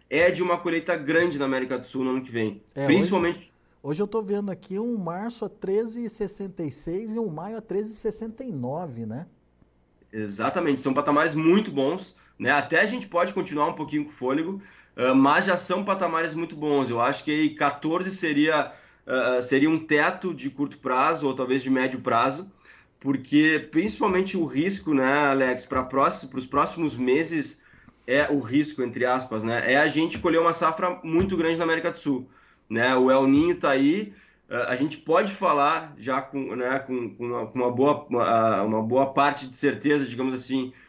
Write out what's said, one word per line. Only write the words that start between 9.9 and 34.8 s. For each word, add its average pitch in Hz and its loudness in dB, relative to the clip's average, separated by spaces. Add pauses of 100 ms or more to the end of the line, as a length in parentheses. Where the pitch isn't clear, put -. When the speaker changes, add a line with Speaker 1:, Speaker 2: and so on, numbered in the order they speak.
Speaker 1:
Exatamente, 123 -2
são 131 0
patamares 147 2
muito 175 4
bons, 147 -2 (220)
né? 120 0
Até 147 2
a 208 4
gente 214 -6
pode 180 0
continuar 151 -2
um 165 -2
pouquinho 147 -4
com - -16
fôlego, 160 -4 (340)
ah, 127 2
mas 143 6
já 185 0
são 185 -4
patamares 165 -2
muito 160 -8
bons. 147 0
Eu 117 -2
acho 135 0
que 156 -2
aí 151 0
quatorze 165 -2
seria, 151 0 (340)
ah, 123 0
seria 139 2
um 160 2
teto 160 0
de 135 -8
curto - -6
prazo 143 0
ou 135 0
talvez 131 -2
de 131 -2
médio 127 0
prazo, 135 0 (500)
porque 147 2
principalmente 190 0
o 170 0
risco, 156 -2
né, 139 4
Alex, 131 2
pra 131 -2
próximo, 139 0
pros 127 -8
próximos 156 0
meses 139 0 (460)
é 139 2
o 147 2
risco, 135 0
entre 117 -2
aspas, 123 -2
né? 117 0
É 135 4
a 151 4
gente 160 0
colher 165 2
uma 170 4
safra 180 -2
muito 180 0
grande 165 0
na 170 -2
América 165 0
do 170 -8
Sul, 131 -4 (400)
né? 120 2
O 127 6
El 135 6
Niño 156 6
tá 165 0
aí, 156 2 (380)
ah, 123 -2
a 127 0
gente 151 -2